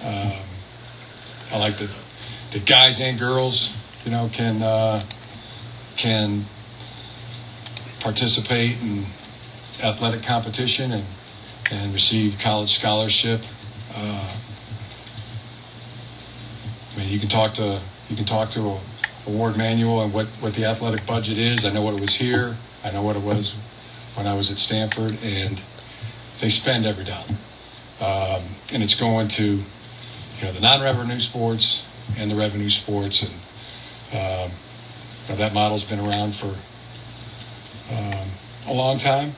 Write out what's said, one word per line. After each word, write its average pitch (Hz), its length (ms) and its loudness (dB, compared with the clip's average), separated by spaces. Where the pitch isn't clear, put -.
Um, 101 420 -2
I 113 60 0
like 104 220 2
that 104 100 -4
the 107 80 -2
guys 131 420 10
and 131 180 2
girls, 131 540 2
you 117 60 0
know, 117 200 2
can, 110 300 2
uh, 110 400 4
can 107 480 4
participate 120 840 4
in 101 240 -2
athletic 113 400 0
competition 123 680 0
and, 104 140 -2
and 101 220 -2
receive 104 460 4
college 104 340 4
scholarship. 110 680 4
Uh, 104 440 -6
I - 60 -6
mean, 98 100 -2
you 101 100 2
can 104 100 0
talk 107 260 6
to, 101 260 0
you 113 60 0
can 104 100 0
talk 110 260 2
to 113 100 -2
a, 98 180 0
a - 40 -6
Ward 110 280 2
Manual 113 440 4
and 104 120 0
what, 110 140 2
what 107 140 -2
the 110 120 2
athletic 110 400 0
budget 107 320 0
is. 117 280 4
I 101 80 2
know 104 80 2
what 104 140 2
it 98 40 0
was 101 160 2
here. 123 400 2
I 104 80 -2
know 98 100 -2
what 104 160 2
it 104 60 -2
was 104 300 2
when 101 100 -2
I 101 100 2
was 101 160 2
at 101 60 -2
Stanford, 110 640 4
and 101 400 -2
they 113 100 4
spend 120 360 4
every 98 180 0
dollar. 92 320 -4
Um, 95 440 0
and 117 120 2
it's 101 120 8
going 113 340 4
to, 107 140 6
you - 1000 -4
know, - 100 -4
the - 80 -4
non-revenue 123 580 4
sports 113 640 2
and 104 160 -2
the 104 40 0
revenue 104 340 0
sports, 101 540 2
and, 104 100 -4
um, 95 380 -2
you 104 80 -4
know, - 60 -2
that 104 140 2
model's 104 300 4
been 104 160 -2
around 104 360 0
for, 98 200 -4
um, 101 360 -2
a 135 60 0
long 131 240 4
time. 139 400 4